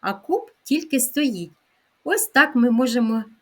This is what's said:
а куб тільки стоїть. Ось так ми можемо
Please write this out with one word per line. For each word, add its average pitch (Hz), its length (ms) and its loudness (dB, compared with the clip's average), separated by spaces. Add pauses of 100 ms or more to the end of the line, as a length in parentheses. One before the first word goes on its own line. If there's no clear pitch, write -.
а 196 120 -4
куб - 380 -4 (120)
тільки 302 360 -2
стоїть. 240 520 -4 (520)
Ось 370 240 -2
так 302 280 2
ми 240 160 4
можемо 226 520 0 (180)